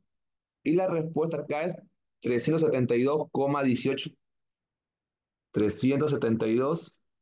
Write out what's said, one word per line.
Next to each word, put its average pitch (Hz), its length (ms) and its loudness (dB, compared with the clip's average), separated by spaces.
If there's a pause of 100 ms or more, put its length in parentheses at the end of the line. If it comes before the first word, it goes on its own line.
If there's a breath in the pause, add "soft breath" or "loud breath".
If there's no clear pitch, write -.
(640)
Y 143 100 0
la 185 160 2
respuesta 165 500 -2
acá 147 260 -6
es 180 120 -6 (440)
trescientos 123 420 0
setenta 131 320 2
y 120 80 2
dos 143 300 0
coma 139 300 0
dieciocho. 131 480 0 (1400)
Trescientos 135 640 0
setenta 113 340 0
y 113 100 0
dos 143 440 -4 (220)